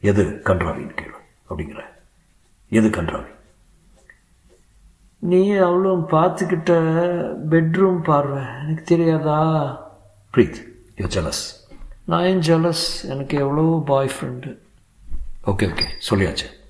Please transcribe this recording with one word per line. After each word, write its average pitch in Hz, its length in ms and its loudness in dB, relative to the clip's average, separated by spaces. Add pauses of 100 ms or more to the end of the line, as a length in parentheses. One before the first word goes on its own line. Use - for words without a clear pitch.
"எது 101 440 2
கன்றாவின்னு 82 500 -2
கேளு" - 180 -12 (360)
அப்படிங்கிற. 78 300 -8 (880)
"எது 107 200 4
கன்றாவி?" - 420 -6 (1900)
"நீ 185 320 2
அவ்வளோ 185 600 2
பார்த்துக்கிட்ட 175 600 2 (760)
பெட்ரூம் 165 540 4
பார்வை 139 400 0 (200)
எனக்கு 156 200 -6
தெரியாதா?" 156 920 2 (560)
"பிரீத், - 280 2 (340)
you're 87 200 -6
jealous." - 560 -8 (340)
"நான் 175 180 2
ஏன் 185 160 2
ஜெலஸ்? 165 640 0
எனக்கு 139 340 -4
எவ்வளோ 151 480 2
பாய் 135 260 2 (100)
ஃப்ரெண்டு." 123 360 -10 (880)
"ஓகே, 101 200 0
ஓகே, 85 180 -2 (260)
சொல்லியாச்சு." 95 480 -2 (120)